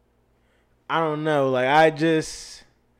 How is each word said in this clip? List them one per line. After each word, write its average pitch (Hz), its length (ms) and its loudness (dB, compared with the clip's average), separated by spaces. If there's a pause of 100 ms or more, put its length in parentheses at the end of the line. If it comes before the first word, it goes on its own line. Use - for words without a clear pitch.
(880)
I 151 120 -2
don't 151 240 -4
know. 147 260 0
Like, 127 180 0
I 160 220 6
just, 156 720 -4 (360)